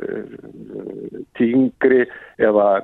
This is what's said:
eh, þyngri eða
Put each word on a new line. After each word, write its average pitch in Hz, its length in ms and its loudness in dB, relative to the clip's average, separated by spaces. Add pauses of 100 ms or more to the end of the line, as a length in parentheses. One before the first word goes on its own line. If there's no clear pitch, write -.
eh, - 220 -8 (1120)
þyngri 127 720 2 (320)
eða 104 460 2